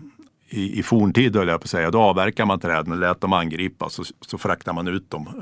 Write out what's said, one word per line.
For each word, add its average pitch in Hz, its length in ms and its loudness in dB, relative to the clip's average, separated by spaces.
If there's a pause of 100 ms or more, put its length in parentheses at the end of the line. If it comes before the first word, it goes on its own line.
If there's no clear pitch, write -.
(540)
I, 104 260 -4
i - 40 0
forntid, 107 520 4
höll 95 120 2
jag 82 140 2
på - 40 -14
att - 40 -10
säga, 85 220 0
då 110 100 4
avverkar 101 440 2
man 98 140 2
träden 82 320 -2
och 82 60 -4
lät 90 240 0
dem 95 120 0
angripas, 85 600 -2
så, 90 100 -10 (240)
så - 100 -10
fraktar 90 360 -4
man 87 140 -4
ut 92 220 -6
dem, 76 200 -8 (120)